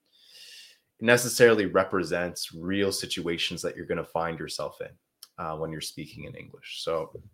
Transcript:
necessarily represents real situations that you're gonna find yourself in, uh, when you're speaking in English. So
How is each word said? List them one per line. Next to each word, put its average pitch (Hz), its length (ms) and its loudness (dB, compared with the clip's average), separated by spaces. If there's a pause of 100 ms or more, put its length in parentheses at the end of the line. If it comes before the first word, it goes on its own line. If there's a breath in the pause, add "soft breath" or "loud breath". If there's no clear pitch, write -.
(1000 loud breath)
necessarily 117 680 6
represents 87 880 0
real 95 380 0
situations 85 680 -4
that 85 160 -6
you're 85 80 -10
gonna 85 180 -2
find 82 340 -2
yourself 76 440 -8
in, - 100 -12 (460)
uh, 80 180 -6
when 80 160 -4
you're 78 100 -8
speaking 76 440 -12
in 71 100 -14
English. - 480 -16
So 82 300 -4 (200)